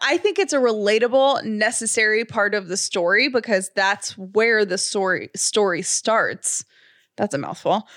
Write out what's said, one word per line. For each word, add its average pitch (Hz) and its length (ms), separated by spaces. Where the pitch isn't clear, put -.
I 285 160
think 381 200
it's 392 160
a 285 40
relatable, 233 880
necessary 220 800
part 208 280
of 196 140
the 180 100
story 202 520
because 226 460
that's 196 420
where 214 480
the 214 120
story, 190 580
story 190 460
starts. - 840
That's 208 160
a 139 40
mouthful, 160 600